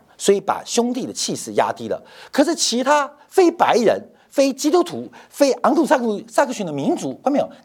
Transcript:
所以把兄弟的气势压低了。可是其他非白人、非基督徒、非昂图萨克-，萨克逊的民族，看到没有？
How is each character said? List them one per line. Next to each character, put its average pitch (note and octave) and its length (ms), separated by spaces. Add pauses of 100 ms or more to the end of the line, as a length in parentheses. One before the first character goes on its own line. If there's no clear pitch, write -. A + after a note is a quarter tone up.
(180)
所 - 160
以 G3+ 60
把 F#3+ 260
兄 A#3+ 280
弟 A#3+ 120
的 A2 60
气 - 240
势 - 180
压 A#2 200
低 A2+ 160
了。 F#2+ 120 (300)
可 C4+ 120
是 D#4+ 120
其 A#3+ 280
他 C#4+ 280 (160)
非 F4+ 240
白 - 240
人、 D#3 260 (280)
非 C#4 240
基 D4 180
督 F4+ 100
徒、 B2 260 (220)
非 C#4+ 220 (120)
昂 B3 120
图 D4+ 100
萨 D4 120
克-， A#3+ 80 (240)
萨 D4 160
克 B3+ 80
逊 G#3 120
的 D#3+ 60
民 F#3+ 240
族， C#3 180 (100)
看 - 20
到 C4+ 60
没 C#4 80
有？ - 100 (160)